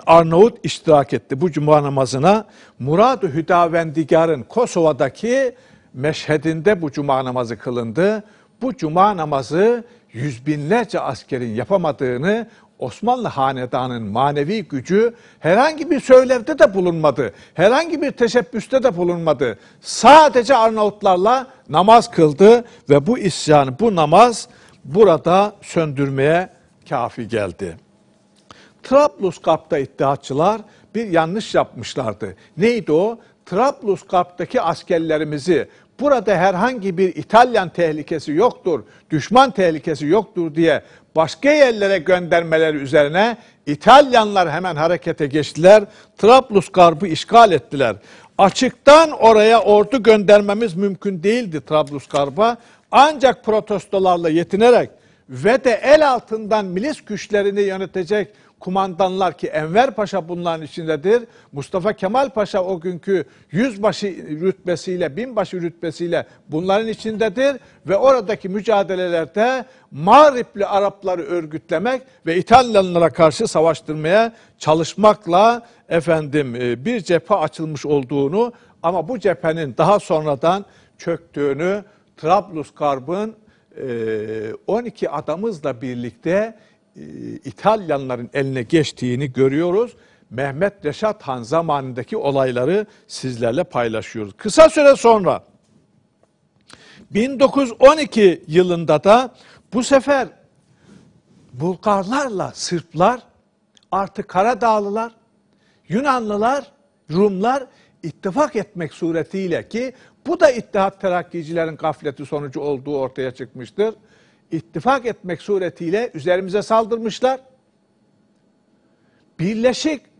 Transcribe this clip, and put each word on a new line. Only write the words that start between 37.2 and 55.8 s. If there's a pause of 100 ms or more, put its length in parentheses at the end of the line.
tehlikesi
yoktur, (280)
düşman
tehlikesi
yoktur
diye (340)
başka
yerlere
göndermeleri
üzerine (300)
İtalyanlar
hemen
harekete
geçtiler. (340)
Trablusgarp'ı
işgal
ettiler. (420)
Açıktan
oraya
ordu
göndermemiz
mümkün
değildi
Trablusgarp'a. (340)
Ancak
protestolarla
yetinerek (380)
ve
de